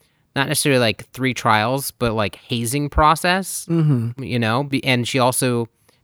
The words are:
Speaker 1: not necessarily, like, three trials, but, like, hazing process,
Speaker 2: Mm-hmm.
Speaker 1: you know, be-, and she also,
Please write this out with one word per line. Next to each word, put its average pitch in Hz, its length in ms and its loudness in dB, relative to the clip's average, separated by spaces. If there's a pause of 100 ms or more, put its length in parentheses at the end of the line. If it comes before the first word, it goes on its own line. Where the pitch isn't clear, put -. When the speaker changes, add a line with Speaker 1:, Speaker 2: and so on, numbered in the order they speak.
(340)
Speaker 1:
not 139 140 0
necessarily, 143 320 2
like, 110 300 0
three 127 240 -2
trials, 117 560 2
but, 117 240 -2
like, 107 220 -2
hazing 123 520 -4
process, 170 800 0
Speaker 2:
Mm-hmm. 139 540 2
Speaker 1:
you 120 160 -4
know, 117 260 0
be-, 139 200 -2
and 123 220 0
she 135 120 -2
also, 123 500 0 (360)